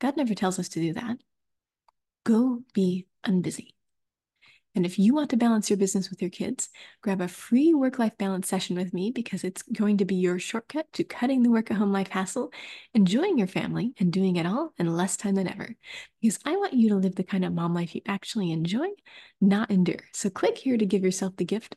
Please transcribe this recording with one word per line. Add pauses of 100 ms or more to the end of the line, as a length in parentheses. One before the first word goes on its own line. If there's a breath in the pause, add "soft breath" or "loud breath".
God
never
tells
us
to
do
that. (1080)
Go (100)
be (180)
unbusy. (1000 soft breath)
And
if
you
want
to
balance
your
business
with
your
kids, (320 loud breath)
grab
a
free
work-life
balance
session
with
me,
because
it's
going
to
be
your
shortcut
to
cutting
the
work-at-home
life
hassle, (440 loud breath)
enjoying
your
family,
and
doing
it
all
in
less
time
than
ever. (460 loud breath)
Because
I
want
you
to
live
the
kind
of
mom
life
you
actually
enjoy, (560 loud breath)
not
endure.
So
click
here
to
give
yourself
the
gift